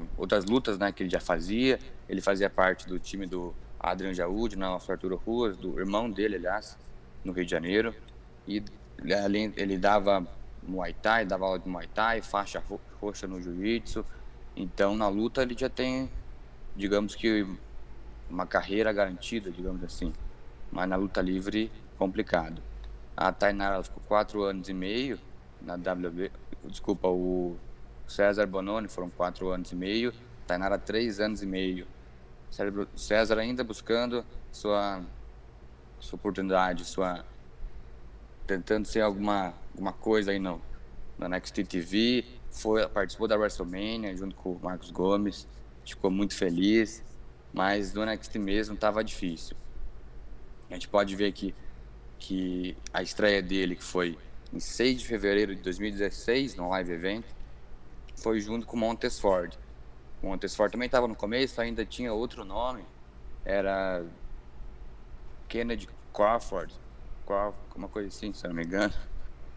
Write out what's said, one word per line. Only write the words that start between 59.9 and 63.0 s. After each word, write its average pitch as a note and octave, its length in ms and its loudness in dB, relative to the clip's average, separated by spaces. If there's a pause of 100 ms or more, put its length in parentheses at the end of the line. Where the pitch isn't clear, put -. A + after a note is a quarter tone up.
O F#2+ 60 0
Montez F#2+ 280 -2
Ford G#2 160 6
também B2 160 -2
tava B2 180 6
no A2+ 100 0
começo, A#2+ 440 0
ainda A2+ 260 0
tinha B2 280 -4
outro A#2 320 -2
nome, G#2+ 400 -2 (580)